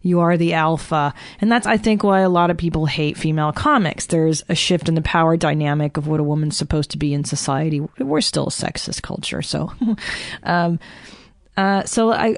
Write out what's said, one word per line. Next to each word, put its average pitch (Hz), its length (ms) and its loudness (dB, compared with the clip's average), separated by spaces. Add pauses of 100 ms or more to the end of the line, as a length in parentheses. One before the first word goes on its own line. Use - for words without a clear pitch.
You 175 180 2
are 170 160 4
the 170 180 2
alpha. 156 600 0 (260)
And 214 100 2
that's, 233 160 2
I 220 120 4
think, 214 260 2
why 196 160 4
a 190 80 4
lot 175 240 4
of 165 60 -2
people 160 300 0
hate 151 300 -2
female 156 360 0
comics. 254 540 0
There's 160 420 2
a 165 60 -2
shift - 340 0
in 165 60 2
the 151 60 0
power 165 360 2
dynamic 151 580 0
of 151 100 -4
what 156 140 0
a 151 40 2
woman's 151 340 0
supposed 151 340 -2
to 147 60 -8
be 147 160 0
in 143 100 0
society. 147 560 -2 (180)
We're 277 220 0
still - 280 -2
a - 40 -4
sexist - 500 -6
culture, - 400 -8
so, 151 300 -6 (360)
<laughs> - 360 -10
um, 170 360 0 (760)
uh, 196 300 2
so 226 260 2
I, 226 260 0